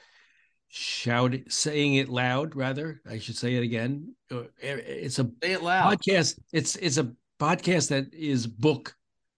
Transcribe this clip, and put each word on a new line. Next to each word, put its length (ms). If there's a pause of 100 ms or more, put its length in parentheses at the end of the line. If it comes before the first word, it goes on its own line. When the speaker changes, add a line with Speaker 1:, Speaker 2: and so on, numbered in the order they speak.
(680)
Speaker 1:
Shout 680
It, 180
Saying 420
It 140
Loud, 480
rather. 520
I 100
should 180
say 180
it 80
again. 520 (160)
Uh, 140 (140)
it's 600
a 120 (120)
Speaker 2:
Say 100
it 100
loud. 360
Speaker 1:
podcast. 420 (120)
It's, 240
it's 220
a 160 (240)
podcast 500
that 240
is 340
book 480 (440)